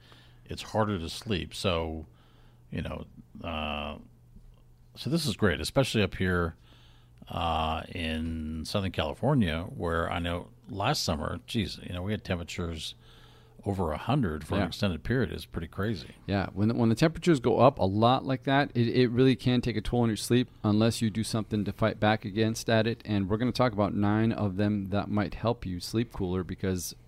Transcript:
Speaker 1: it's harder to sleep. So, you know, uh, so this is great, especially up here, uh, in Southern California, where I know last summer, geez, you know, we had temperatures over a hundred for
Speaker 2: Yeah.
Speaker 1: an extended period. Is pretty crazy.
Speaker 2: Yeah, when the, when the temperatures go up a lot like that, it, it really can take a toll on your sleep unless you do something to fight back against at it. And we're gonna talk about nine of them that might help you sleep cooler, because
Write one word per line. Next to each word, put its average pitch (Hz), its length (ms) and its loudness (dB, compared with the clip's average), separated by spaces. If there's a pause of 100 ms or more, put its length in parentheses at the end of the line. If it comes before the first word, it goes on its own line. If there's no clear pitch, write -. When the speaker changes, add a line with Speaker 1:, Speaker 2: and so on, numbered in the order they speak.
(460)
Speaker 1:
it's - 160 -10
harder 104 360 0
to 82 100 -6
sleep. 85 460 -4
So, 82 520 -2 (640)
you - 120 -6
know, - 220 -8 (400)
uh, 76 520 -6 (1000)
so - 140 -8
this 160 160 0
is 104 100 -2
great, 82 240 2
especially 113 420 2
up 92 140 0
here, 87 400 2 (720)
uh, 80 640 -2
in 80 720 -6
Southern 98 260 -2
California, 87 720 0 (100)
where 85 360 0
I 87 80 -2
know 85 300 -4 (200)
last 113 360 -2
summer, 82 420 -2
geez, 92 400 -4
you - 60 -8
know, 90 100 -6
we 104 100 -4
had 101 120 -6
temperatures 85 720 -6 (720)
over 92 260 0
a 76 60 -4
hundred 90 440 0
for - 140 -4
Speaker 2:
Yeah. 101 60 2
Speaker 1:
an 90 60 -2
extended 85 360 -2
period. 113 260 0
Is 82 140 -8
pretty 82 240 -8
crazy. 104 400 -6 (180)
Speaker 2:
Yeah, 98 280 0
when 104 140 2
the, 117 60 0
when 120 140 4
the 113 60 4
temperatures 160 460 4
go 110 180 2
up 127 200 6
a 95 60 2
lot 110 400 4
like 131 200 -2
that, 139 300 2
it, 117 140 2
it 123 220 4
really 127 260 6
can 123 240 2
take 110 160 -2
a 107 60 0
toll 120 180 0
on 117 80 4
your 107 80 0
sleep 120 320 2 (160)
unless 110 380 4
you 110 80 2
do 107 120 -2
something 107 420 -2
to 98 80 -4
fight 107 280 0
back 107 240 2
against 110 460 0
at 110 160 4
it. 113 180 -4
And 98 240 0
we're 107 80 2
gonna 117 160 0
talk 123 200 2
about 98 220 0
nine 107 380 2
of 95 240 -2
them 104 320 0
that 98 220 -2
might 104 240 -2
help 113 320 -2
you 90 120 -4
sleep 117 340 -2
cooler, 92 300 -2
because 92 540 -4 (100)